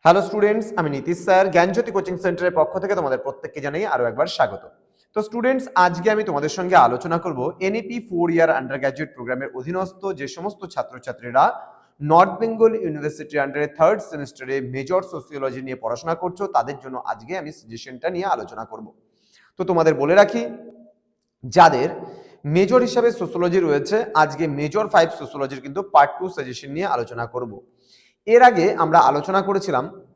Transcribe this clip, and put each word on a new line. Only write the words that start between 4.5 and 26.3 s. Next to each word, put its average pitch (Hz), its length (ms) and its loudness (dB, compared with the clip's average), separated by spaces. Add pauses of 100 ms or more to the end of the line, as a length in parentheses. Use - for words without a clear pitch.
তো 214 60 0
স্টুডেন্টস, 247 440 -2 (100)
আজকে 175 360 2
আমি 214 120 0
তোমাদের 151 340 -4
সঙ্গে 180 180 -2
আলোচনা 135 440 4
করব 160 200 -6 (200)
এনইপি 208 400 -4
ফোর 170 320 -2
ইয়ার 165 180 4
আন্ডার 131 300 -2
গ্র্যাজুয়েট 139 340 -4
প্রোগ্রামের 127 420 -8
অধীনস্থ 180 460 -8 (120)
যে 139 140 -8
সমস্ত 180 380 -10
ছাত্রছাত্রীরা 123 760 -2 (580)
নর্থ 165 380 4
বেঙ্গল 226 360 2
ইউনিভার্সিটির 151 680 -6
under 139 180 -6
এ 147 120 -2
থার্ড 190 260 4
সেমিস্টারে 135 540 -10 (160)
মেজর 139 320 -2
সোসিওলজি 135 580 -8
নিয়ে 131 220 -12
পড়াশোনা 120 320 -4
করছো, 180 320 -8
তাদের 139 320 -2
জন্য 131 160 -14 (100)
আজকে 110 320 -10
আমি 151 140 -12
সাজেশনটা 120 580 -14
নিয়ে 185 260 -6
আলোচনা 110 300 -12
করব। - 220 -16 (720)
তো - 40 -4
তোমাদের 165 320 4
বলে 143 200 2
রাখি, 202 260 6 (1000)
যাদের 147 460 6 (560)
মেজর 185 360 4
হিসাবে 240 300 2
সোসিওলজি 175 500 0
রয়েছে, 156 360 0 (180)
আজকে 151 320 2
মেজর 147 420 -4
ফাইভ 170 180 6 (120)
সোসিওলজির 139 460 -8
কিন্তু 143 160 -8 (100)
পার্ট 143 240 6
টু 180 140 -8
সাজেশন 139 420 -10